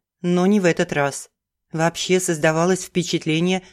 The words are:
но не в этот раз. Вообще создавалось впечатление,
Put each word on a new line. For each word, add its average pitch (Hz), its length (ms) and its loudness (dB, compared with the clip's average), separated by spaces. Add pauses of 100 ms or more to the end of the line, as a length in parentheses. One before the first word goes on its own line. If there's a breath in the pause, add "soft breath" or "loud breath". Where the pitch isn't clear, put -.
(220)
но 180 240 2
не 208 140 4
в 180 60 0
этот 170 260 0
раз. 143 380 -2 (420)
Вообще 165 480 0
создавалось 170 640 0
впечатление, 170 880 -2